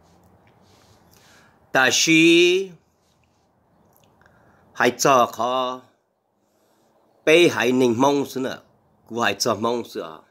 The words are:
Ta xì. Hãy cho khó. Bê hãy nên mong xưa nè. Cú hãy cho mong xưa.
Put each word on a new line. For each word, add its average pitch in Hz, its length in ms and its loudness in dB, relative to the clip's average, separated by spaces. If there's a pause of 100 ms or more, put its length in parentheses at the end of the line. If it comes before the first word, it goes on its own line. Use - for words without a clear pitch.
(1700)
Ta 131 200 2
xì. 170 800 2 (2000)
Hãy 123 240 0
cho 131 280 2
khó. 127 560 -6 (1400)
Bê 165 280 4
hãy 113 180 -2
nên 127 260 0
mong 139 280 0
xưa - 160 -12
nè. 113 140 -8 (520)
Cú 113 120 -10
hãy 104 140 -2
cho 110 220 -4
mong 117 280 -6
xưa. 82 360 -16 (120)